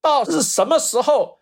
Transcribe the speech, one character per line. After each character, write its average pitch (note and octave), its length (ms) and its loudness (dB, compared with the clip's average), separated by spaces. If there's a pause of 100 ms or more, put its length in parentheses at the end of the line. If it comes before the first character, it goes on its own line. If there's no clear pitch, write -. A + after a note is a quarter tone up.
到 C#4+ 240 2
是 D#4+ 160 -2
什 - 240 0
么 D#4 140 2
时 - 220 -2
候 C#4 420 0